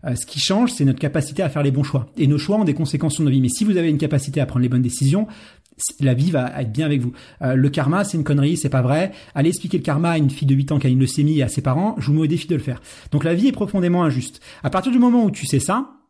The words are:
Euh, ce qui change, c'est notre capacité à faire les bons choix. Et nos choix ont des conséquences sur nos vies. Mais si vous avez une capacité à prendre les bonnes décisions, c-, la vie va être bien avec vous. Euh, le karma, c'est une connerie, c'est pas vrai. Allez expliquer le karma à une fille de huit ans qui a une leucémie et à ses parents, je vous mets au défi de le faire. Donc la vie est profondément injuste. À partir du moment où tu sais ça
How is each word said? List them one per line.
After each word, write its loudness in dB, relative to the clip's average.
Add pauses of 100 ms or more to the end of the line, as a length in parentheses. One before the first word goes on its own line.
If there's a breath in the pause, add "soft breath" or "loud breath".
Euh, -4
ce -6
qui -12
change, 0
c'est -2
notre 2
capacité -2
à 0
faire -2
les 2
bons 0
choix. -2 (100)
Et 2
nos 4
choix 0
ont 2
des 0
conséquences -2
sur 0
nos 2
vies. 4
Mais 2
si -2
vous 2
avez 2
une 2
capacité -2
à 2
prendre -2
les 2
bonnes 2
décisions, 0 (500 loud breath)
c-, -6
la 2
vie 0
va -2 (100)
être -4
bien -2
avec 0
vous. -4 (280 loud breath)
Euh, 0
le 4
karma, 0
c'est -4
une 0
connerie, 2
c'est -2
pas 0
vrai. 0 (240 loud breath)
Allez 2
expliquer -4
le -2
karma 0
à 0
une 4
fille -4
de 4
huit 0
ans 2
qui 0
a 4
une 4
leucémie 2
et 2
à 0
ses -4
parents, 0
je -4
vous 2
mets 2
au 2
défi -2
de 0
le -2
faire. -8 (300 loud breath)
Donc 0
la 2
vie 2
est 4
profondément 0
injuste. -2 (240 loud breath)
À -2
partir -2
du 2
moment 4
où 2
tu -8
sais 0
ça -2 (180)